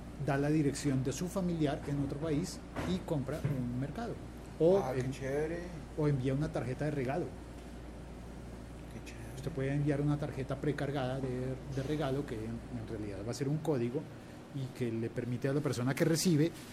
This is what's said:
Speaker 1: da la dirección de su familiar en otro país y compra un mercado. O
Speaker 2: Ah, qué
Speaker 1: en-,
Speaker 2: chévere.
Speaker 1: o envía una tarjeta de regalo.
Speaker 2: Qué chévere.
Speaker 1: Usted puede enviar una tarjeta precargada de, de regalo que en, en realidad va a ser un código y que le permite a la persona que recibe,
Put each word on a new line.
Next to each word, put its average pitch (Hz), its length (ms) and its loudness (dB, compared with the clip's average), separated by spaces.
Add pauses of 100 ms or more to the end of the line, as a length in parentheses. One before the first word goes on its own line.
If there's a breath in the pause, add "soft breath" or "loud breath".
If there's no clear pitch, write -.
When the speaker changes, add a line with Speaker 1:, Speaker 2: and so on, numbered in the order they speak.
(260)
Speaker 1:
da 139 120 4
la 143 120 4
dirección 139 560 4
de 135 80 0
su 180 160 -2
familiar 165 580 2
en 143 160 2
otro 139 160 -2
país 160 400 0 (340)
y 185 120 2
compra 143 340 -2 (180)
un 123 220 -2
mercado. 156 340 -4 (480)
O 180 180 8
Speaker 2:
Ah, 131 140 0
qué 131 60 0
Speaker 1:
en-, 127 120 0
Speaker 2:
chévere. 147 480 -2 (380)
Speaker 1:
o 151 120 4
envía 135 240 4
una 151 180 2
tarjeta 127 320 -2
de 151 80 2
regalo. 143 340 0 (1700)
Speaker 2:
Qué 113 160 -10
chévere. - 280 -10
Speaker 1:
Usted - 140 -4
puede 135 220 0
enviar 143 280 4
una 147 160 4
tarjeta 135 400 -2
precargada 135 640 0
de, 131 80 -2 (480)
de 135 80 0
regalo 143 420 0
que 120 100 -4
en, 107 60 -4 (380)
en 107 100 -8
realidad 104 360 -4
va 117 60 -2
a - 20 0
ser 135 140 -2
un 151 120 2
código 131 420 2 (540 loud breath)
y 131 220 -6
que 120 140 0
le 113 180 0
permite 120 380 -2
a 135 60 2
la 143 80 2
persona 131 340 2
que 170 100 4
recibe, 160 460 6 (220 loud breath)